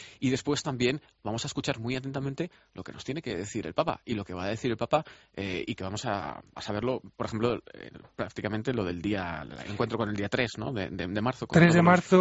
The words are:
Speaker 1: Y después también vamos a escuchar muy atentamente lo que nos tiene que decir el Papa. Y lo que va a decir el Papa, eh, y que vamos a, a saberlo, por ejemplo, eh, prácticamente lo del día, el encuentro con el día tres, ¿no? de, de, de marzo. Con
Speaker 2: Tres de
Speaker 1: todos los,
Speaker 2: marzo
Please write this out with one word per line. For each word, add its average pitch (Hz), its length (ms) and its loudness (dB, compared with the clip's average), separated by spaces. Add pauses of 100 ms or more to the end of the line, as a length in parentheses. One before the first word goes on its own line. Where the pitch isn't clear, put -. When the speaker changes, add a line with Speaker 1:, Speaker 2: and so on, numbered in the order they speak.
(200)
Speaker 1:
Y 135 100 2
después 135 320 0
también 127 400 0 (220)
vamos 113 220 -2
a - 20 -6
escuchar 135 320 -2
muy 120 160 -4
atentamente 139 560 -4 (220)
lo 90 100 -12
que - 80 -12
nos - 140 -16
tiene 147 160 -4
que 110 140 -6
decir 98 300 -4
el 80 80 -6
Papa. 160 300 0
Y 120 100 -4
lo 101 120 -2
que 90 80 -10
va 90 100 -4
a 98 60 -2
decir 117 220 -2
el 110 60 -2
Papa, 147 280 2 (300)
eh, 92 300 -4
y 117 80 -6
que 95 120 -6
vamos 98 200 -6
a, 95 380 -4 (100)
a - 80 -12
saberlo, 113 400 -2 (140)
por 104 120 -4
ejemplo, 113 360 -2 (100)
eh, - 180 -16 (240)
prácticamente 107 580 -4
lo 110 100 0
del 87 180 -4
día, 87 400 -2 (240)
el 104 60 -8
encuentro 113 260 -2
con 107 120 0
el 104 80 -2
día 101 100 -2
tres, 127 300 0
¿no? 110 160 -4
de, 95 160 -2
de, 90 180 -4
de 104 140 -2
marzo. 120 260 -2
Con - 80 -4
Speaker 2:
Tres 170 180 10
de 175 60 8
Speaker 1:
todos 170 60 8
los, - 0 -
Speaker 2:
marzo 180 360 8